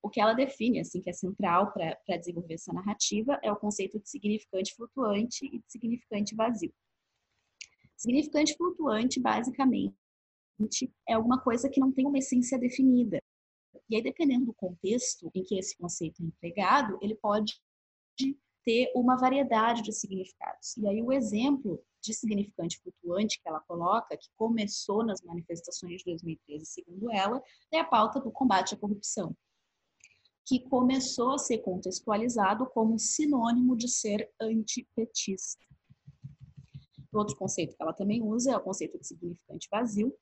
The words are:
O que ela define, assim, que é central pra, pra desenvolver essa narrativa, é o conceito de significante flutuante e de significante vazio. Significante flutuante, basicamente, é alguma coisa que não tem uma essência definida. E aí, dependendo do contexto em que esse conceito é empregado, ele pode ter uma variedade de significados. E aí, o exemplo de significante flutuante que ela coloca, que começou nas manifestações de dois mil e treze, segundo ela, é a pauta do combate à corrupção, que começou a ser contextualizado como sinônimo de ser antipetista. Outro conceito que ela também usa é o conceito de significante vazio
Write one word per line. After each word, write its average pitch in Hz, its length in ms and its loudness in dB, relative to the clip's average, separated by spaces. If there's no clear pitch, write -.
O 214 80 -6
que 226 120 0
ela 220 120 6
define, 247 460 2
assim, - 220 -6
que 185 80 -6
é 175 40 -6
central 190 600 2
pra, 165 320 -4
pra 180 100 -2
desenvolver 170 380 -8
essa 165 180 -10
narrativa, 208 720 -2
é 214 80 0
o 208 60 -2
conceito 208 420 -4
de - 100 -16
significante 208 640 -4
flutuante 233 720 -2
e 240 140 -8
de - 80 -16
significante 220 680 -4
vazio. 220 400 -2
Significante 302 600 2
flutuante, 262 640 0
basicamente, 233 760 2
é 233 60 0
alguma 240 280 4
coisa 233 280 0
que 269 100 2
não 262 140 4
tem 269 120 2
uma 285 120 2
essência 254 420 2
definida. 247 640 4
E 220 60 0
aí, 226 80 0
dependendo 262 440 2
do 226 60 -4
contexto 185 800 -4
em 190 80 -2
que 190 160 -2
esse 202 200 -6
conceito 170 440 -8
é 170 40 -6
empregado, 190 760 2
ele 214 140 -2
pode 214 420 0
ter 247 280 2
uma 254 220 4
variedade 240 680 4
de 214 120 -6
significados. - 840 -10
E 208 140 -2
aí, 214 120 0
o 247 120 0
exemplo 240 680 0
de 220 100 -6
significante 202 680 -2
flutuante 180 600 -4
que - 60 -10
ela 156 140 -6
coloca, 180 560 -2
que - 180 -20
começou 220 680 0
nas 196 160 -2
manifestações 170 800 -10
de - 40 -18
dois 170 180 -6
mil 170 140 -6
e - 100 -20
treze, 151 200 -12
segundo 190 440 -10
ela, 214 320 0
é 320 80 2
a 320 60 0
pauta 226 340 4
do 247 100 -6
combate 202 460 2
à - 20 -20
corrupção, 202 560 -4
que 254 140 2
começou 254 760 2
a - 20 -2
ser 233 220 0
contextualizado 208 1080 0
como 226 340 2
sinônimo 247 800 4
de 240 100 -2
ser 214 420 -2
antipetista. 220 1200 -4
Outro 208 240 0
conceito - 400 -4
que - 40 -8
ela 160 120 -2
também 208 280 0
usa 233 300 0
é 226 60 2
o 185 40 -2
conceito - 380 -6
de - 80 -16
significante - 640 -12
vazio 214 500 0